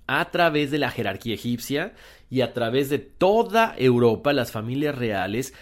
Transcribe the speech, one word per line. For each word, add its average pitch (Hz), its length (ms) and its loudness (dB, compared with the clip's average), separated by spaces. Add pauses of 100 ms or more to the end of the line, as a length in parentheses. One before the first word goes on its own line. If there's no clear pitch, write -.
a 139 240 0
través 151 400 2
de 151 80 -2
la 127 140 0
jerarquía 104 420 -4
egipcia 127 580 -4 (380)
y 127 120 0
a 117 100 -2
través 123 360 0
de 143 120 0
toda 220 760 0
Europa 120 560 4
las 127 200 -2
familias 131 440 -4
reales 107 640 -4